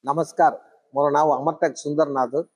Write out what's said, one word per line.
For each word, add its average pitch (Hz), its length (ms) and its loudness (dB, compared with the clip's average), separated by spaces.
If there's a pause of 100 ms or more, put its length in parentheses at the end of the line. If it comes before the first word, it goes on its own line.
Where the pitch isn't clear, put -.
नमस्कार, 151 540 0 (340)
मोर 143 160 2
नाव 151 200 2
अमरटेक 151 460 -2
सुंदरनाथ। 143 680 -2 (120)